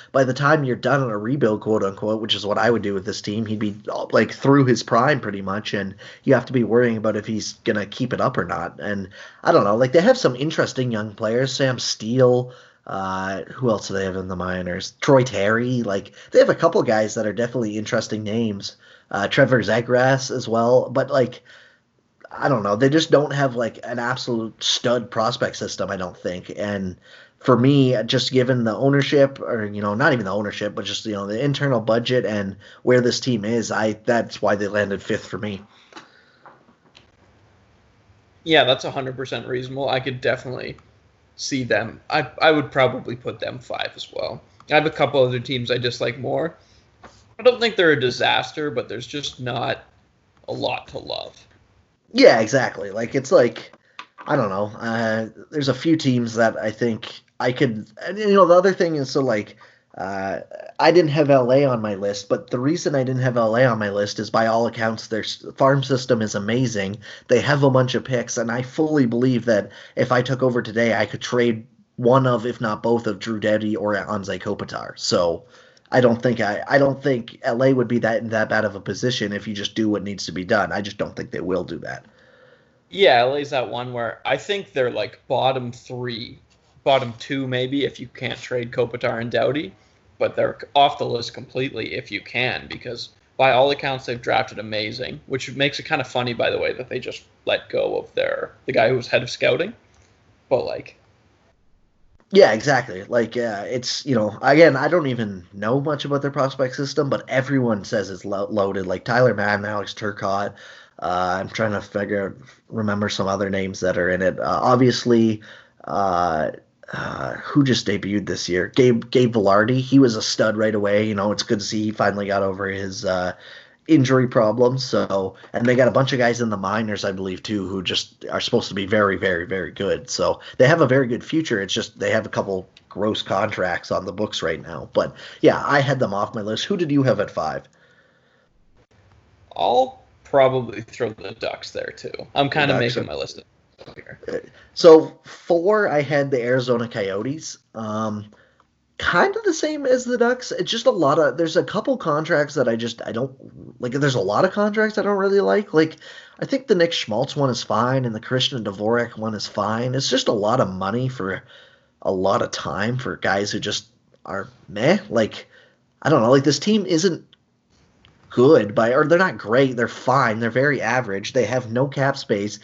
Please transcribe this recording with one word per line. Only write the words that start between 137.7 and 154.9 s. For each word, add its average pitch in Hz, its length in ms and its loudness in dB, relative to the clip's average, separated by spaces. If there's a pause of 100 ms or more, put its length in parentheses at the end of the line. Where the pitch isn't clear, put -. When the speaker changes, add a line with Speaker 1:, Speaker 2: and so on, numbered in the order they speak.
Speaker 2:
I'll 254 480 0 (200)
probably 127 580 2
throw 113 300 -6
the 101 220 -14
Ducks - 400 -8
there - 220 -8
too. - 200 -12 (200)
I'm 139 140 2
kinda 143 240 2
Speaker 1:
The 127 80 2
Ducks 120 160 0
Speaker 2:
making 110 140 -4
Speaker 1:
are - 20 -8
Speaker 2:
my 71 80 -8
list - 220 -10 (520)
here. - 320 -20
Speaker 1:
Uh, - 120 -6 (340)
so 160 520 8
four, 190 680 0
I 147 100 2
had 139 300 0
the 127 120 0
Arizona 120 460 0
Coyotes. 113 680 -6 (160)
Um, 107 580 -6 (640)
kind 226 380 2
of 453 80 -4
the 403 100 2
same 302 340 -4
as 254 180 2
the 247 120 -2
Ducks. 240 360 0
It's - 180 -4
just 233 160 -2
a 262 40 8
lot 156 280 4
of, 147 180 2
there's 165 200 0
a 165 80 4
couple 226 320 -2
contracts 151 580 0
that 127 140 2
I 117 80 2
just, 113 280 -6
I - 60 -8
don't, - 680 -10
like, 123 100 -4
there's 139 240 2
a 113 60 2
lot 104 240 2
of 185 80 0
contracts 208 460 0